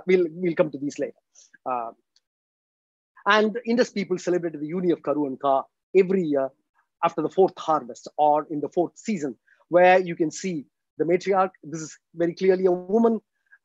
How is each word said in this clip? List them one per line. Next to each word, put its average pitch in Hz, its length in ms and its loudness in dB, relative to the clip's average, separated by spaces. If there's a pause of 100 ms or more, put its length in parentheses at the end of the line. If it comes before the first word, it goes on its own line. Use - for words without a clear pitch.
we'll, 185 220 4
we'll 170 260 -4
come 147 160 0
to 139 60 -12
these 139 220 -8
later. 123 140 -6 (520)
Uh, 120 260 -6 (1300)
and 214 400 2
Indus 233 240 0
people 185 280 -4
celebrated 170 440 -4
the 151 60 -6
union 175 260 -2
of 147 80 -4
Karu 147 260 -2
and 131 120 -8
Ka 135 240 0 (320)
every 190 280 2
year 139 260 -2 (540)
after 170 180 -2
the 151 80 -2
fourth 190 280 2
harvest 127 500 -4 (100)
or 151 320 2
in 160 120 -6
the 139 80 -6
fourth - 280 -2
season, 147 380 -6 (340)
where 180 300 6
you 175 160 -4
can 156 160 -2
see 170 340 -6 (320)
the 156 80 -2
matriarch. 185 460 0 (120)
This 156 180 -12
is - 160 -16 (160)
very 170 200 -2
clearly 185 320 2
a 196 60 4
woman, 208 480 0 (460)